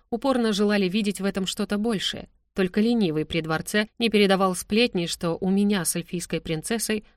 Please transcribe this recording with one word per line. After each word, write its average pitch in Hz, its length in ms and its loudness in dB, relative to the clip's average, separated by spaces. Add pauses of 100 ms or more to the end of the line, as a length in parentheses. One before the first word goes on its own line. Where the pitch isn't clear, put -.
упорно 240 440 0
желали 202 360 2
видеть 202 320 -2
в 190 40 -4
этом 196 220 -2
что-то 208 300 -4
большее. 208 520 -4 (260)
Только 190 260 0
ленивый 202 460 2
при 160 160 -2
дворце 160 460 -2 (100)
не 240 100 2
передавал 196 460 4
сплетни, 214 520 0
что 165 320 -4
у 185 120 -2
меня 202 340 2
с - 100 -2
эльфийской 175 460 -6
принцессой 214 640 -4 (120)